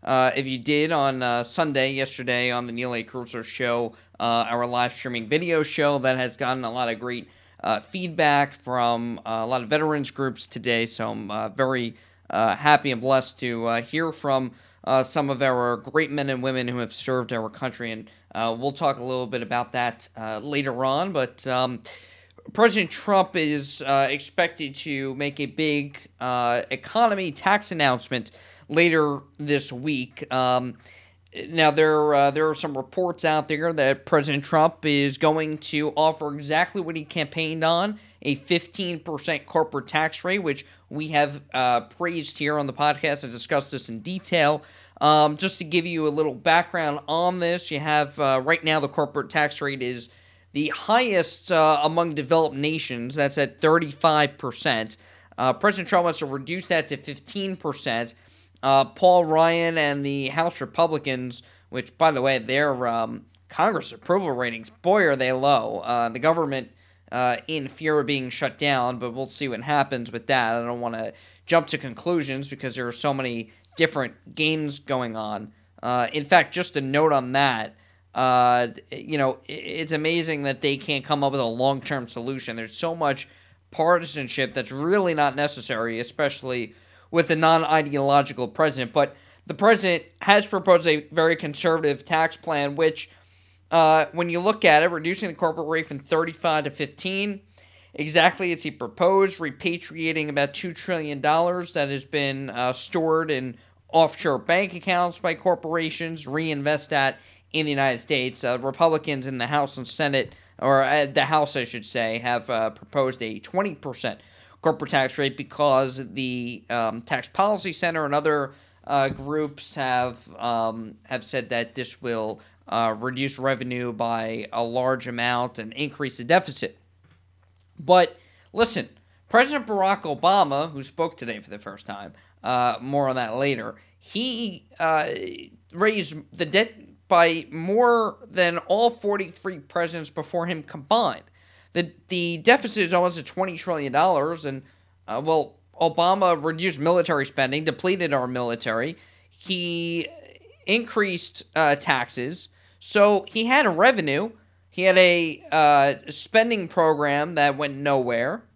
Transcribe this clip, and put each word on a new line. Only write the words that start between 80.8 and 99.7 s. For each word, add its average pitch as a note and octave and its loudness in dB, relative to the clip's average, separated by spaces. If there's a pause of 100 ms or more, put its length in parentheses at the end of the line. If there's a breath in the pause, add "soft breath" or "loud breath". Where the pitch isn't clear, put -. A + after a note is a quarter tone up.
come C#3+ -2
up C3+ 2
with C#3 -2
a B2 0
long-term B2+ -2
solution. A#2+ -8
There's A2+ -12
so E3 -4
much D3 -2 (440 soft breath)
partisanship D3+ 0
that's B2 -6
really E3+ 0
not C#3+ 2
necessary, A#2 -2
especially B2+ -4 (360 soft breath)
with E3 2
a D#3+ 4
non-ideological C#3+ 4
president. C3 0
But C#3+ 2 (300 soft breath)
the - -8
president G3 4 (160)
has G#3 6
proposed F3+ 4
a D3+ 2
very D#3+ 2
conservative D#3+ 0
tax E3 2
plan, C#3+ -2
which, D#3+ 0 (640 soft breath)
uh, D#3+ 6
when F3 -2
you E3+ -2
look G#3+ 0
at D3+ 8
it, F3 4
reducing F3 -4
the D#3 -10
corporate D#3+ -2
rate D#3+ -2
from C#3+ -10
thirty-five D#3+ 0
to C#3+ -4
fifteen, G3 -6 (540 soft breath)
exactly E3+ 2
as E3 -6
he D#3 -4
proposed, F#3+ 0
repatriating D#3+ -4